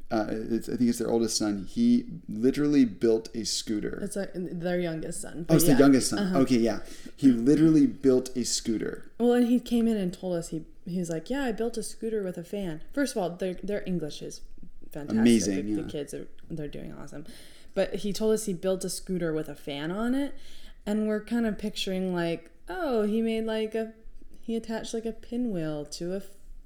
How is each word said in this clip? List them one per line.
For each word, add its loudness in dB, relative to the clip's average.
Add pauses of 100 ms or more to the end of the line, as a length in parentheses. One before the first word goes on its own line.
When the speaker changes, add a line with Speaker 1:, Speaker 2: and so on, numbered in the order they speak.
(120)
Speaker 1:
uh, 0
it's, -2
I -2
think 4
it's 0
their -2
oldest 2
son, -2
he 4 (240)
literally 4
built 2
a -4
scooter. -4
Speaker 2:
It's, -6
like, -6
their -4
youngest -4
son, -8
Speaker 1:
Oh, 8
it's 8
Speaker 2:
but 6
Speaker 1:
the 10
Speaker 2:
yeah. 8
Speaker 1:
youngest 8
son. 0
Speaker 2:
Uh-huh. 2
Speaker 1:
Okay, 6
yeah. 4 (380)
He 8
literally 8
built 4
a -2
scooter. -4
Speaker 2:
Well, 4
and 6
he 4
came 0
in 2
and -2
told -4
us, -6
he, -6 (220)
he -4
was -2
like, -4
"Yeah, -2
I 0
built -4
a -4
scooter -4
with -6
a -6
fan." -6 (120)
First 0
of 0
all, 0
their, -4
their -4
English -4
is -12 (500)
fantastic. -4
Speaker 1:
Amazing, 4
Speaker 2:
The, -2
the -2
Speaker 1:
yeah. -10
Speaker 2:
kids -8
are, -10 (240)
they're -6
doing -12
awesome. -12 (480)
But 0
he -2
told 2
us -2
he -2
built -2
a -4
scooter -4
with -4
a -12
fan -6
on -2
it, -2 (500)
and 0
we're -2
kind 0
of -2
picturing, -2
like, -2 (180)
oh, 0
he 2
made, 0
like, -2
a, -4 (480)
he -4
attached, -6
like, -4
a -4
pinwheel -4
to -6
a -2
f-, -8 (420)